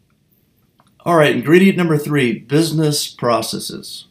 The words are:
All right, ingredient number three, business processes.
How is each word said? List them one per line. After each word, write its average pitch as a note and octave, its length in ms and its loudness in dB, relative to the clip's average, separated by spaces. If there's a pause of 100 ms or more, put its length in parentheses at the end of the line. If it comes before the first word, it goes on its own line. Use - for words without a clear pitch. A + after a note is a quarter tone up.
(1040)
All E3+ 120 0
right, D3 200 4
ingredient F3 400 4
number D#3+ 220 0
three, C#3 400 -2
business D3+ 720 -2
processes. - 1040 -6